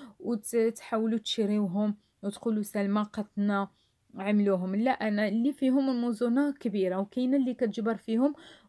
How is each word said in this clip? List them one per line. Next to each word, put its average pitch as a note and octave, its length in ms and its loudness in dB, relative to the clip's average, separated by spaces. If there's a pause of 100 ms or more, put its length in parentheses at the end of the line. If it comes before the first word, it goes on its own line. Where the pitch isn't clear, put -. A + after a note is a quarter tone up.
(200)
وتحاولوا A3+ 1000 0
تشريوهم G#3 760 0 (280)
وتقولوا G#3+ 400 -2
سلمى G3+ 380 -2
قطنا G3+ 680 -2 (460)
عملوهم. G3 600 2
لا، A#3 160 2
انا G#3 360 0
اللي A#3 260 0
فيهم C4+ 360 2
الموزونه A#3+ 640 0
كبيره، F#3 440 0
وكاينه B3+ 400 0
اللي B3+ 160 0
كتجبر A3+ 440 -2
فيهم B3+ 380 0 (340)